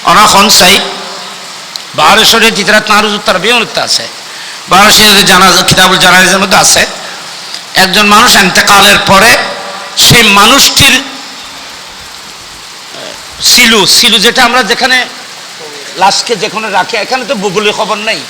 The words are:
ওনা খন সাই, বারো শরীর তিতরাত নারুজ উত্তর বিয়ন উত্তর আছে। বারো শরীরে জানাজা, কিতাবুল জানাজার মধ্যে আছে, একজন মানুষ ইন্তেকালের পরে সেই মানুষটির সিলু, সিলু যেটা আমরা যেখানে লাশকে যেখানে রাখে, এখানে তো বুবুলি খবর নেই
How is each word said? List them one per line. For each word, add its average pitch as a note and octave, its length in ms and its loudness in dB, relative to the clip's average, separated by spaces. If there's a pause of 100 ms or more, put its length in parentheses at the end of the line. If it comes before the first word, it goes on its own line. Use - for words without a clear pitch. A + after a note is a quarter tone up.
ওনা F#3+ 220 4
খন G3 220 4
সাই, G3 320 2 (1120)
বারো G3 300 2
শরীর A3 300 2
তিতরাত G#3 360 0
নারুজ G#3 240 2
উত্তর G3+ 240 -2
বিয়ন A3+ 240 0
উত্তর D3+ 200 -4
আছে। A#2 260 -4 (600)
বারো G3+ 220 4
শরীরে G3+ 320 4
জানাজা, F#3 400 4
কিতাবুল F#3 360 2
জানাজার F#3 400 4
মধ্যে G3 200 2
আছে, - 280 2 (880)
একজন F#3+ 320 2
মানুষ G#3 280 4
ইন্তেকালের G3+ 640 4
পরে G#3 380 4 (600)
সেই A#3+ 260 4
মানুষটির A3+ 800 2 (2500)
সিলু, A3+ 440 2
সিলু A#3 320 2
যেটা A3+ 260 2
আমরা B3 180 2
যেখানে A#3+ 440 0 (920)
লাশকে F#3+ 400 0
যেখানে G#3 340 -6
রাখে, F#3+ 260 -2
এখানে B3 280 -4
তো B3 100 -4
বুবুলি G#3 380 -2
খবর G#3 240 -2
নেই G#3 340 -4